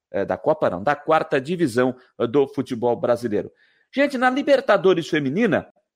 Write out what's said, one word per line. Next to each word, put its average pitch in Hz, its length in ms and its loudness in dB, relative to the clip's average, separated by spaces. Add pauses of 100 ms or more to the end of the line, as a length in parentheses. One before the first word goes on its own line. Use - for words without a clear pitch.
(120)
é, 98 140 -2
da 92 100 -2
Copa 147 340 0
não, 92 140 -6
da 143 120 0
quarta 156 440 0
divisão 131 560 0 (340)
do 139 180 2
futebol 120 480 -2
brasileiro. 117 560 -2 (420)
Gente, 277 240 0
na 254 120 2
Libertadores 202 760 2
Feminina, 151 600 0 (280)